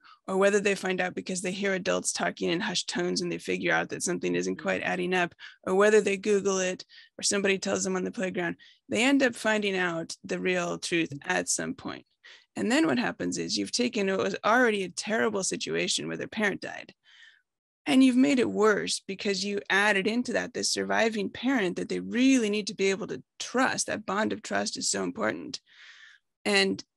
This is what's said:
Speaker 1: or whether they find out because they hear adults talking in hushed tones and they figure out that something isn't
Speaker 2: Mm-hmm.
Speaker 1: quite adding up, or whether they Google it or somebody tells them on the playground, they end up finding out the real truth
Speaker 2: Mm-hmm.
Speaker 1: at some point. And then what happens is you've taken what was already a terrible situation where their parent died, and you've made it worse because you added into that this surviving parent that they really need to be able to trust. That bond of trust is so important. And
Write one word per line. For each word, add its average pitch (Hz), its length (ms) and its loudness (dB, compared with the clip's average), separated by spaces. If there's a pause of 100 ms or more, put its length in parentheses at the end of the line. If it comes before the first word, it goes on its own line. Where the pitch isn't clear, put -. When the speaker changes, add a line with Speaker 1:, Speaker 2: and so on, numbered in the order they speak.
(280)
Speaker 1:
or 190 100 -2
whether 202 220 6
they 202 160 2
find 185 260 -2
out 180 140 -4
because 190 260 -6
they 185 100 -4
hear 196 220 -2
adults 180 400 0
talking 185 360 -2
in 170 120 0
hushed 185 280 -4
tones 180 320 -2
and 175 100 -2
they 165 80 -6
figure 180 340 -2
out 170 160 0
that 156 140 -8
something 180 320 -2
isn't 185 220 -2
Speaker 2:
Mm-hmm. - 60 -12
Speaker 1:
quite 190 200 -2
adding 180 300 -2
up, 175 200 0 (300)
or 190 120 0
whether 214 240 6
they 196 180 2
Google 196 420 0
it 185 260 -4 (340)
or - 40 -6
somebody 196 340 2
tells 190 260 -2
them 190 120 0
on 185 80 -2
the 185 80 -4
playground, 180 440 -4 (320)
they 214 160 0
end 277 200 4
up 240 120 2
finding 208 400 0
out 170 480 -2
the 185 160 -4
real 180 380 0
truth 165 320 -2
Speaker 2:
Mm-hmm. 143 220 -6
Speaker 1:
at - 180 0
some 165 240 -2
point. - 320 -12 (500)
And 202 160 -2
then 311 140 4
what 262 140 2
happens 180 380 -4
is 175 200 -4
you've 196 140 -4
taken 226 360 0
what 190 120 0
was 202 160 -2 (100)
already 220 380 4
a 175 60 -8
terrible 214 540 -2
situation 165 640 -2
where 165 100 -6
their - 100 -8
parent 202 340 -2
died, - 320 -12 (960)
and 262 160 8
you've 254 140 8
made 269 200 6
it 226 120 4
worse 190 580 2
because 196 360 -2
you 202 160 -4 (120)
added 196 340 4
into 240 280 0
that 180 200 -2
this 202 180 -2
surviving 202 600 0
parent 220 460 -2
that 180 120 -4
they 185 100 -4
really 226 500 4
need 208 180 -2
to 214 80 -8
be 196 160 2
able 208 160 -4
to - 160 -10 (160)
trust. - 480 0
That 214 180 -4
bond 208 280 -2
of 208 100 -8
trust 208 340 -4
is - 140 -4
so 196 120 -2
important. - 560 -6 (840)
And 196 400 2 (140)